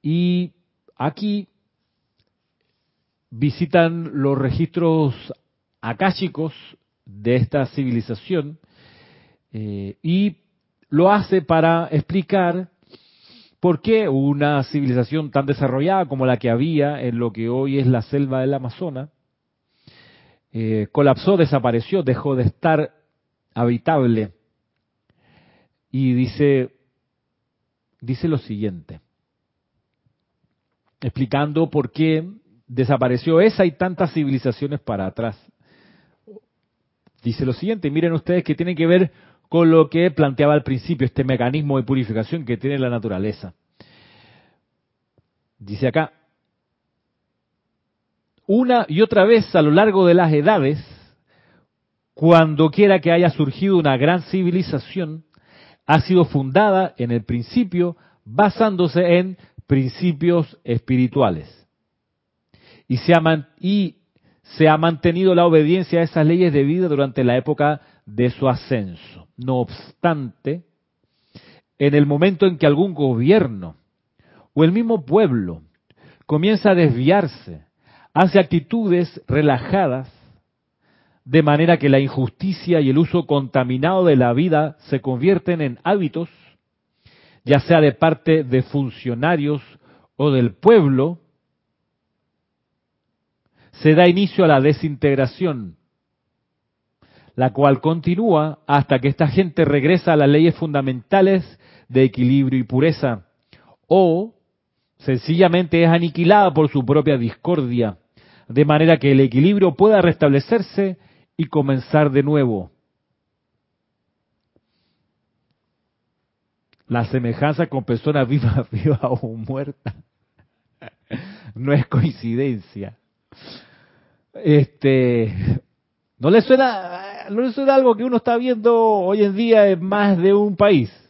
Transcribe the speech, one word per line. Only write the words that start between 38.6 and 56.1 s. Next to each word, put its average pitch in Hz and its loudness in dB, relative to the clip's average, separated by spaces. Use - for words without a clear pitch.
que 160 -2
ver 175 2
con 165 4
lo 160 4
que 170 0
planteaba 143 0
al 147 0
principio, 131 -4
este 135 -4
mecanismo 135 -2
de 131 -2
purificación 120 -6
que 120 -6
tiene 139 -6
la 131 -4
naturaleza. 104 -8
Dice 104 -6
acá, 156 -2
una 240 2
y 160 -2
otra 214 4
vez 220 2
a 170 6
lo 147 2
largo 190 4
de 175 6
las 175 4
edades, 147 0
cuando 160 4
quiera 196 2
que 160 0
haya 170 2
surgido 160 -2
una 147 0
gran 156 0
civilización, 175 -6
ha 156 2
sido 180 2